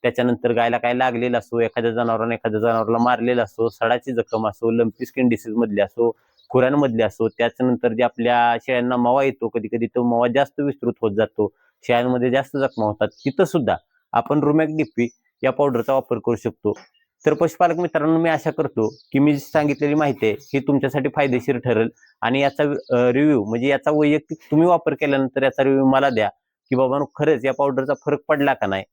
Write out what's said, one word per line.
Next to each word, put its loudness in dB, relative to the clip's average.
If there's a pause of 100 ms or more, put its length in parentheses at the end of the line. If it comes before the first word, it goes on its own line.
त्याच्यानंतर 0
गायला 0
काय -2
लागलेलं 0
असो, -6
एखाद्या 0
जनावरानं -2
एखाद्या -2
जनावराला 0
मारलेलं 0
असो, -2
सडाची -2
जखम -4
असो, -4
लंपी -2
स्किन 0
डिसीज -4
मधली 0
असो, 0 (380)
खुरांमधली 2
असो, -2
त्याच्यानंतर -2
जे -2
आपल्या 0
शेळ्यांना -2
मवा 2
येतो, -2
कधी -6
कधी -4
तो -2
मवा 2
जास्त -2
विस्तृत -4
होत 0
जातो, -2 (300)
शेळ्यांमध्ये 0
जास्त -2
जखमा -2
होतात, -2
तिथं -2
सुद्धा -2 (380)
आपण 0
Rumac 2
डीपी -4 (340)
या 0
पावडरचा 0
वापर -2
करू 0
शकतो. -4 (520)
तर 2
पशुपालक 0
मित्रांनो, 0
मी 0
आशा -2
करतो -2 (180)
की 2
मी 4
जी -2
सांगितलेली 0
माहिती 0
आहे 2
ही -4
तुमच्यासाठी -2
फायदेशीर 0
ठरेल 0 (320)
आणि 0
याचा, 0
अ, 0
रिव्ह्यू 2
म्हणजे -2
याचा 0
वैयक्तिक 0 (140)
तुम्ही 4
वापर 2
केल्यानंतर -2
याचा 0
रिव्ह्यू 4
मला 4
द्या 0 (400)
की 0
बाबा 0 (160)
खरंच 0
या 0
पावडरचा -2 (120)
फरक 0
पडला 2
का -4
नाही. -4